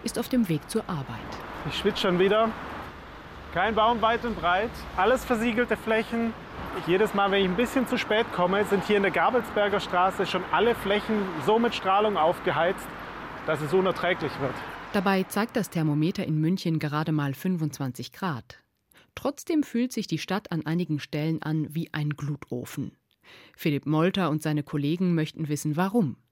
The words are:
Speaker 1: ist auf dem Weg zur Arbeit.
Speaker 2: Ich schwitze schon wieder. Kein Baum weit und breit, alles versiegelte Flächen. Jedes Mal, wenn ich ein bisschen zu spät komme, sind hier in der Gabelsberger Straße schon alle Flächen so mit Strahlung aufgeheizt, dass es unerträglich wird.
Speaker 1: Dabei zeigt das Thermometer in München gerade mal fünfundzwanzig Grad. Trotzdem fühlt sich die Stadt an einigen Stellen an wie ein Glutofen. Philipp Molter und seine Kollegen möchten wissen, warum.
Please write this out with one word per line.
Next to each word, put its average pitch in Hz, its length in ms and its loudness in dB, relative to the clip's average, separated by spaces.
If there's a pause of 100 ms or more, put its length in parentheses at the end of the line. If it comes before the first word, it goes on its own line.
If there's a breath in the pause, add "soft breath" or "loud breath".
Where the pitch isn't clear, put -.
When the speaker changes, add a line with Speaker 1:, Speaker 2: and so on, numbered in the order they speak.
Speaker 1:
ist - 160 -4
auf 233 80 -2
dem 240 220 2
Weg 156 200 0
zur - 200 -2
Arbeit. 139 260 -4 (540)
Speaker 2:
Ich - 80 -6
schwitze 202 240 0
schon 180 180 4
wieder. 214 320 4 (1000)
Kein 202 220 2
Baum 220 280 4
weit 226 240 2
und 226 100 -2
breit, 180 340 2 (280)
alles 220 260 4
versiegelte 233 540 0
Flächen. 226 560 0 (540)
Jedes 190 260 4
Mal, 196 180 4
wenn 196 100 4
ich 185 80 4
ein 180 60 0
bisschen 240 320 2
zu 247 100 0
spät 220 360 2
komme, 185 320 2
sind 196 200 0
hier 208 120 4
in 196 60 4
der 185 100 2
Gabelsberger 208 680 2
Straße 185 460 2
schon 185 260 -2
alle 214 240 4
Flächen 208 400 0 (300)
so 214 120 6
mit 233 160 4
Strahlung 202 440 2
aufgeheizt, 165 680 2 (600)
dass 156 140 0
es 151 120 -2
unerträglich 180 680 2
wird. 127 120 -2 (380)
Speaker 1:
Dabei 190 320 2
zeigt 214 320 -2
das 208 140 0
Thermometer 156 560 2
in 156 160 0
München 165 380 2
gerade 156 340 -2
mal 143 200 0
fünfundzwanzig 151 800 -4
Grad. - 480 -8 (560 soft breath)
Trotzdem 294 480 -2
fühlt 247 300 -2
sich 220 120 -4
die 160 140 -4
Stadt - 320 -4
an 165 140 -2
einigen 160 340 0
Stellen 156 420 -2
an 156 320 -2
wie 160 200 -4
ein 151 160 -2
Glutofen. 143 840 -6 (640 loud breath)
Philipp 143 300 -2
Molter 165 460 2
und 156 120 -2
seine 151 200 0
Kollegen 165 520 0
möchten 156 320 -2
wissen, 147 300 -2
warum. 190 400 2 (140)